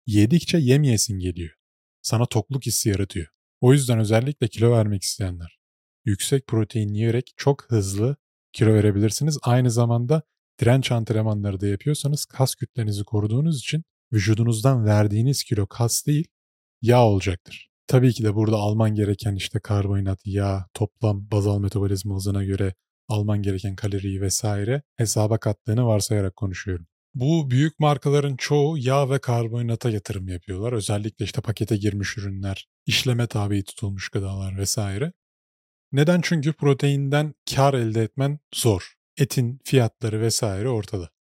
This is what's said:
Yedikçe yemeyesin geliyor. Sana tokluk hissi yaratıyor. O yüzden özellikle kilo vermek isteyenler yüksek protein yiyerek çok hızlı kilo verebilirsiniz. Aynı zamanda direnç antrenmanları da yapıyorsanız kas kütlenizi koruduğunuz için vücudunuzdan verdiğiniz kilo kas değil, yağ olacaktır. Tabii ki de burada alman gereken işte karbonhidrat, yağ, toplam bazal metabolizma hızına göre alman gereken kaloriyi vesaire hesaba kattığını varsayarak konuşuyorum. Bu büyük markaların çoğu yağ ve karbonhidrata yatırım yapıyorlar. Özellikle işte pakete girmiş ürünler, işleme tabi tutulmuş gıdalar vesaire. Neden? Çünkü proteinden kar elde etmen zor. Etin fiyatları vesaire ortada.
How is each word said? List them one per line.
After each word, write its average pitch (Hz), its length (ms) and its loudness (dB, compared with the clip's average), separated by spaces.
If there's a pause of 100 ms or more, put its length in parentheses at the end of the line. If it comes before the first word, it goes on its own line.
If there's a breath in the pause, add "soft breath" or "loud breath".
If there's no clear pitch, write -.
Yedikçe 110 520 4
yemeyesin 123 640 2
geliyor. 87 360 -6 (460)
Sana 120 240 0
tokluk 127 400 -4
hissi 113 240 -2
yaratıyor. 95 380 -4 (340)
O 127 120 8
yüzden 123 260 2
özellikle 113 480 0
kilo 117 240 2
vermek 107 320 2
isteyenler 90 560 -8 (460)
yüksek 123 420 -2
protein 107 460 -2
yiyerek 113 440 -2
çok - 340 0
hızlı 104 440 0 (380)
kilo 110 200 4
verebilirsiniz. 107 720 2
Aynı 123 280 2
zamanda 120 500 2 (380)
direnç 120 320 4
antrenmanları 107 680 -2
da 101 60 0
yapıyorsanız 143 580 -2
kas - 300 0
kütlenizi 107 480 -4
koruduğunuz 110 560 0
için 156 240 -4 (300)
vücudunuzdan 113 720 2
verdiğiniz 107 580 2
kilo 101 240 -2
kas - 400 -2
değil, 151 200 0 (540)
yağ 120 240 6
olacaktır. 95 640 -2 (180)
Tabii 127 260 4
ki 113 100 -4
de 104 120 2
burada 110 220 2
alman 107 380 2
gereken 101 400 -2
işte 98 240 -6
karbonhidrat, 98 640 -2
yağ, 98 480 -2
toplam 104 580 -4
bazal 104 280 0
metabolizma 98 560 -2
hızına 98 280 -2
göre 95 300 -2 (340)
alman 104 340 0
gereken 98 340 -4
kaloriyi 98 460 -6
vesaire 104 600 -2 (140)
hesaba 107 420 0
kattığını 110 480 -2
varsayarak 104 500 0
konuşuyorum. 92 520 -8 (260)
Bu 143 380 0
büyük 147 280 0
markaların 143 560 2
çoğu 147 420 0
yağ 131 320 0
ve 135 100 0
karbonhidrata 117 680 -2
yatırım 98 380 -6
yapıyorlar. 95 460 -8
Özellikle 104 520 -4
işte - 160 -8
pakete 110 360 -2
girmiş 101 400 -4
ürünler, 98 500 -8 (180)
işleme 120 420 0
tabi 101 360 -2
tutulmuş 98 460 -10
gıdalar 95 480 -6
vesaire. 101 560 -4 (800)
Neden? 156 320 4
Çünkü 156 300 0
proteinden 143 800 0 (220)
kar 139 180 6
elde 113 300 0
etmen 143 360 -4 (160)
zor. - 380 0 (240)
Etin 135 480 -2
fiyatları 113 560 0
vesaire 107 480 -2
ortada. 101 400 -6 (220)